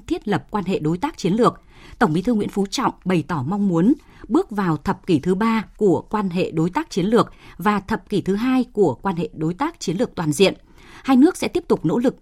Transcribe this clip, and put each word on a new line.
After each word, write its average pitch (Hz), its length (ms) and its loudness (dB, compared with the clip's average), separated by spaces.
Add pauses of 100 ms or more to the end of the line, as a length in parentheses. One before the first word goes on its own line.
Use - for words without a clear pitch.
thiết 349 200 -4
lập 208 220 -2
quan 208 160 -4
hệ 190 140 -2
đối 160 180 -2
tác 285 200 -6
chiến 180 160 0
lược, 226 280 2 (380)
Tổng 175 140 2
Bí 180 80 0
thư 240 120 0
Nguyễn 208 160 -2
Phú 196 160 -2
Trọng - 280 -4 (120)
bày 180 220 0
tỏ 147 200 -4
mong 202 200 -2
muốn 180 260 4 (340)
bước 311 240 0
vào 185 260 0
thập - 300 -6
kỷ 165 120 4
thứ 180 160 -2
ba 226 280 0 (140)
của 180 240 2
quan 208 280 -4
hệ 175 220 -2
đối 160 180 0
tác 302 200 -4
chiến 180 160 -2
lược 220 280 2 (240)
và 202 220 0
thập 214 300 -6
kỷ 190 120 -2
thứ 190 140 -2
hai 254 380 0
của 165 220 2
quan 190 200 -6
hệ 165 180 -4
đối 156 200 -4
tác 294 260 -6
chiến 180 180 -4
lược 226 180 -2
toàn 160 160 -2
diện. 185 220 4 (500)
Hai - 140 4
nước 330 200 6
sẽ - 100 -4
tiếp - 200 -4
tục - 180 0
nỗ 160 140 0
lực 247 220 0